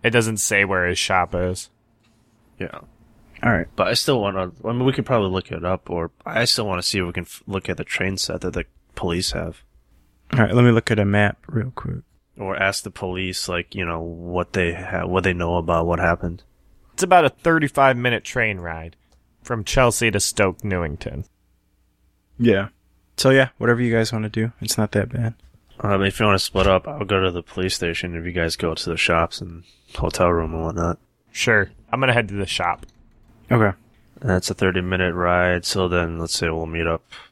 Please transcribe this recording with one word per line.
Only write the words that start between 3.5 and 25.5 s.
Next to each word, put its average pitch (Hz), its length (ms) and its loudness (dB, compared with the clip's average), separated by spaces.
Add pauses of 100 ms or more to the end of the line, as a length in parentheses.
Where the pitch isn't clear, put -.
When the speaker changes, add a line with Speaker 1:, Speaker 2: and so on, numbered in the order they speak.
Speaker 3:
right. 82 240 0
Speaker 2:
But 92 120 2
I 107 60 0
still 123 280 2
wanna, 95 300 -2 (120)
I - 40 -6
mean, 123 180 -2
we 135 80 2
could 131 120 -4
probably 107 260 2
look 92 200 -4
it 85 140 -8
up, 92 240 -4
or 85 220 -4 (140)
I 120 200 0
still 113 220 0
wanna 90 160 -2
see - 160 -2
if 90 80 0
we 87 60 -6
can 87 100 -6
f-, - 240 -20
look 95 220 -6
at 87 80 -4
the 87 60 -8
train 95 340 -2
set 87 240 -4
that 90 120 -4
the 90 120 -4 (280)
police 90 380 -4
have. 82 320 -8 (680)
Speaker 3:
All 131 80 2
right, 107 120 2
let 123 100 6
me 120 80 8
look 113 200 2
at 107 80 2
a 101 60 4
map 101 320 2 (100)
real 120 240 -4
quick. - 320 -10 (340)
Speaker 2:
Or 95 180 -6
ask 98 280 -2
the 104 80 -10
police, 92 580 -6
like, 87 240 -6
you 95 120 -4
know, 85 160 -4
what 85 520 -6
they 87 200 0
ha-, 90 340 -6
what 90 160 0
they 92 100 2
know 87 240 0
about 82 300 2
what 85 120 0
happened. 85 440 -2 (500)
Speaker 1:
It's - 100 -6
about 180 220 8
a 131 40 4
thirty-five 143 680 4
minute 120 260 0
train 107 360 -2
ride 85 360 -10 (480)
from 113 200 -4
Chelsea 120 480 2
to 101 80 2
Stoke - 440 0
Newington. 85 640 -4 (1120)
Speaker 3:
Yeah. 104 300 4 (480)
So, 135 120 4
yeah, 131 280 6
whatever 117 240 2
you 120 120 0
guys 113 200 2
wanna 107 160 -4
do. 113 220 -2 (100)
It's - 160 -4
not 110 160 0
that 101 180 0
bad. 113 220 -2 (460)